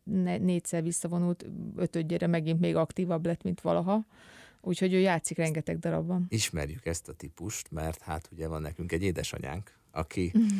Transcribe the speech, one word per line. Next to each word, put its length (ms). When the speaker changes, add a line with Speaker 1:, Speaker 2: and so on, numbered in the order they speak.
Speaker 1:
ne-, 340
négyszer 440
visszavonult, 640
ötödjére 500
megint 340
még 160
aktívabb 500
lett, 160
mint 180
valaha. 440
Úgyhogy 280
ő 40
játszik 380
rengeteg 420
darabban. 500
Speaker 2:
Ismerjük 580
ezt 220
a 40
típust, 580
mert 300
hát 320
ugye 160
van 140
nekünk 300
egy 100
édesanyánk, 720
aki, 400
Speaker 1:
Mhm. 100